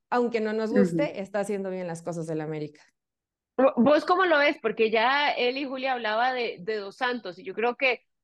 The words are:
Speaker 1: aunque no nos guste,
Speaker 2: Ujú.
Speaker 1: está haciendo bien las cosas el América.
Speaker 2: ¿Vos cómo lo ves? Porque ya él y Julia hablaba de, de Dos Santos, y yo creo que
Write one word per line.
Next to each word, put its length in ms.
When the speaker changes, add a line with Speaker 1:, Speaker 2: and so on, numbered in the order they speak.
Speaker 1:
aunque 300
no 140
nos 180
guste, 320
Speaker 2:
Ujú. 120
Speaker 1:
está 260
haciendo 280
bien 180
las 140
cosas 280
el 100
América. 420
Speaker 2:
¿Vos 300
cómo 180
lo 140
ves? 240
Porque 280
ya 420
él 260
y 80
Julia 260
hablaba 400
de, 300
de 160
Dos 180
Santos, 420
y 60
yo 100
creo 220
que 300